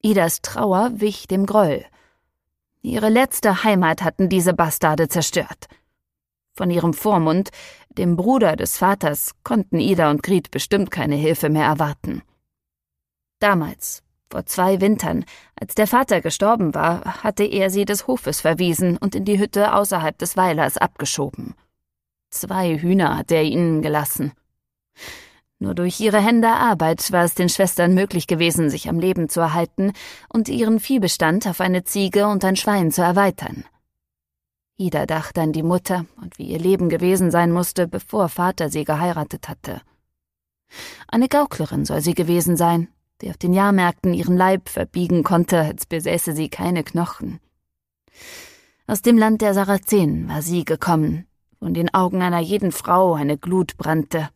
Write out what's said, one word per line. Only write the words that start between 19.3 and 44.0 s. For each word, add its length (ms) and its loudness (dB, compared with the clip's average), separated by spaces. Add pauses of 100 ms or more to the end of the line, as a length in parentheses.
Hütte 340 2
außerhalb 440 0
des 200 -6
Weilers 400 0
abgeschoben. 800 -6 (760)
Zwei 480 -2
Hühner 400 2
hatte 180 0
er 80 4
ihnen 380 2
gelassen. 520 -2 (1300)
Nur 140 -6
durch 280 -4
ihre 180 2
Hände 300 4
Arbeit 600 2
war 120 4
es 100 0
den 140 0
Schwestern 460 2
möglich 340 0
gewesen, 420 0
sich 200 -6
am 100 -2
Leben 300 0
zu 100 -4
erhalten 540 -2 (340)
und 220 -2
ihren 300 0
Viehbestand 680 0
auf 140 -4
eine 220 0
Ziege 440 0
und 160 0
ein 140 2
Schwein 340 0
zu 100 -2
erweitern. 600 0 (1120)
Ida 280 -2
dachte 360 -4
an 120 0
die 100 -2
Mutter 420 0 (160)
und 160 -18
wie 100 -12
ihr 120 -6
Leben 300 2
gewesen 420 2
sein 220 4
musste, 340 0
bevor 400 -4
Vater 420 -2
sie 140 -4
geheiratet 640 -4
hatte. 340 -12 (1300)
Eine 220 0
Gauklerin 560 -2
soll 160 -4
sie 120 0
gewesen 440 0
sein, 320 2 (320)
die 80 -10
auf 80 -12
den 160 0
Jahrmärkten 600 2